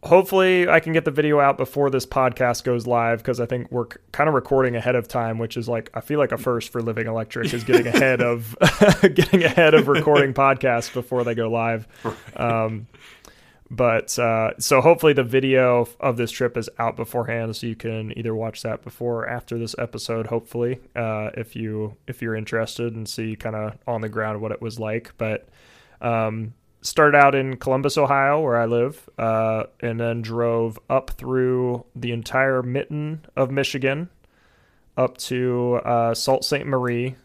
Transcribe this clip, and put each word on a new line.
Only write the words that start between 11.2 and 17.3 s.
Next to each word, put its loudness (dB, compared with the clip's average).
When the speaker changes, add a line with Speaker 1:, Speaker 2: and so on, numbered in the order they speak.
Speaker 1:
they -2
go -2
live. -2
Speaker 2:
Right. -10
Speaker 1:
Um, -2
but, 0
uh, 0
so 4
hopefully 6
the 4
video 2
f-, -6
of -2
this -2
trip -2
is -6
out -2
beforehand, -6